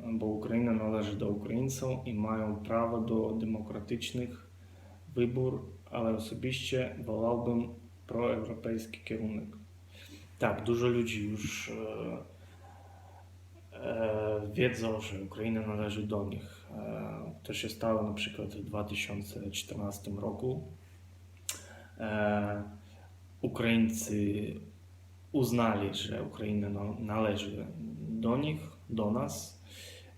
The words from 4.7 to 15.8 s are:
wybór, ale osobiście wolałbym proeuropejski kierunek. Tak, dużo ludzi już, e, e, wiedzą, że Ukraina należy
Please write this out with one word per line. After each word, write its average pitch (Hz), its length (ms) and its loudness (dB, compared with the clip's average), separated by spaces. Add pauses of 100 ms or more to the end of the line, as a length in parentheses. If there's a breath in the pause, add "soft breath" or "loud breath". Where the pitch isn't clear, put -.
wybór, 127 500 4 (260)
ale 113 240 2
osobiście 127 840 0
wolałbym 117 680 2 (380)
proeuropejski 113 920 0
kierunek. 110 480 -2 (920 loud breath)
Tak, 107 240 2
dużo 120 240 4
ludzi 113 420 2
już, 107 420 -4
e, 110 460 -4 (1600 loud breath)
e, 107 720 0
wiedzą, 113 480 2
że 98 220 -6
Ukraina 110 440 -2
należy 104 360 0